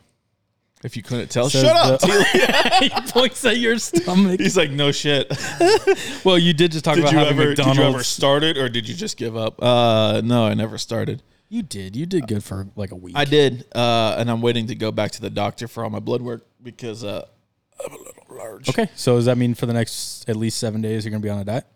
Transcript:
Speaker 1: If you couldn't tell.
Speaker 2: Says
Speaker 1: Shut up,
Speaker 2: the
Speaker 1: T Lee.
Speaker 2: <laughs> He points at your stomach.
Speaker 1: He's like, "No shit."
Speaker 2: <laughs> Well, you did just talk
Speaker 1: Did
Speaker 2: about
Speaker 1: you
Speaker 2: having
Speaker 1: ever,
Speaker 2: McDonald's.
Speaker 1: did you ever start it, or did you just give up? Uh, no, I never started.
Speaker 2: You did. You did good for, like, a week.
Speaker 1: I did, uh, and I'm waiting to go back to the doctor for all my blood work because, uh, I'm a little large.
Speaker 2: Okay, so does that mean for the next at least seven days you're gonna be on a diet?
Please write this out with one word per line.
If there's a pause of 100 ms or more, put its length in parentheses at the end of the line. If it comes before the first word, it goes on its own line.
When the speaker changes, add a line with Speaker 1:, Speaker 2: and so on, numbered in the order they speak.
(840)
Speaker 1:
If
you
couldn't
tell.
Speaker 2:
Says
Speaker 1:
Shut
up,
Speaker 2:
the
Speaker 1:
T
Lee.
Speaker 2:
<laughs>
He
points
at
your
stomach.
Speaker 1:
He's
like,
"No
shit."
Speaker 2:
<laughs> (880)
Well,
you
did
just
talk
Speaker 1:
Did
Speaker 2:
about
Speaker 1:
you
Speaker 2:
having
Speaker 1:
ever,
Speaker 2:
McDonald's.
Speaker 1:
did
you
ever
start
it,
or
did
you
just
give
up?
Uh,
no,
I
never
started. (260)
Speaker 2:
You
did.
You
did
good
for,
like,
a
week.
Speaker 1:
I
did, (100)
uh,
and
I'm
waiting
to
go
back
to
the
doctor
for
all
my
blood
work (160)
because,
uh, (580)
I'm
a
little (180)
large.
Speaker 2:
Okay,
so
does
that
mean
for
the
next
at
least
seven
days
you're
gonna
be
on
a
diet?